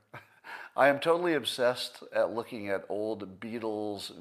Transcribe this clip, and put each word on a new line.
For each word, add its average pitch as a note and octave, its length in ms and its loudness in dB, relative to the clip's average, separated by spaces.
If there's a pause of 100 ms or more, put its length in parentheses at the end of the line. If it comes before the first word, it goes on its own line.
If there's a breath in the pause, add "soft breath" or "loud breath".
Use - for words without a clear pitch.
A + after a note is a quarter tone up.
(140)
<laughs> - 640 -16
I C3 100 8
am C#3 120 6
totally E3+ 340 4
obsessed B2+ 680 0 (100)
at G#2 200 2
looking G#2+ 360 -6
at G2 200 0
old G2 500 -4
Beatles G#2+ 800 -4